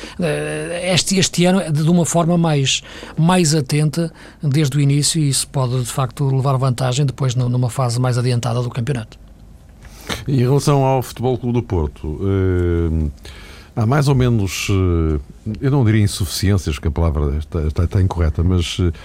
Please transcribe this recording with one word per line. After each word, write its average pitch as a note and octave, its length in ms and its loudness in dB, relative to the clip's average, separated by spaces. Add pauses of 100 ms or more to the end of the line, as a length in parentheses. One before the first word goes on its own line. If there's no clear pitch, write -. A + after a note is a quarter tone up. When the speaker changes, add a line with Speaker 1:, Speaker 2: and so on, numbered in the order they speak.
(200)
Speaker 1:
eh, D#3 760 -4
este, F#3 240 0
este E3+ 280 2
ano, F#3 160 4 (100)
de, D3+ 120 0
de D#3 60 4
uma F3 160 4
forma E3+ 320 2
mais, D3+ 440 0 (340)
mais E3+ 380 2
atenta D3+ 580 0 (300)
desde C#3+ 340 0
o D3 60 2
início, C#3+ 400 2
e C#3+ 80 2
isso - 180 -4
pode, B2+ 320 -2
de A#2+ 120 -6
facto, C3+ 360 -2
levar C3+ 300 0
vantagem B2+ 480 0
depois B2+ 300 -2
nu-, B2 120 0
numa B2 220 0
fase A#2+ 300 -2
mais B2+ 180 0
adiantada A#2+ 460 0
do A#2+ 80 -4
campeonato. A#2 480 -6 (1080)
Speaker 2:
Em C3+ 120 2
relação C#3 440 4
ao C3 200 2
Futebol B2 340 -2
Clube A#2+ 220 0
do A#2 40 -4
Porto, D2+ 600 -4
eh, F2 840 2 (680)
há A2+ 100 0
mais C#3 220 2
ou C#3+ 80 4
menos, A#2+ 560 0
eh, E2+ 480 2 (420)
eu C#3 80 0
não C3+ 160 2
diria G#2+ 160 4
insuficiências, F#2 800 0
que - 80 -2
a D#2+ 40 0
palavra D2 460 0
está, D2+ 240 -4
está, D2+ 220 -2
está F#2 180 0
incorreta, F2 420 0
mas, F2+ 360 0
eh, F2+ 120 2 (140)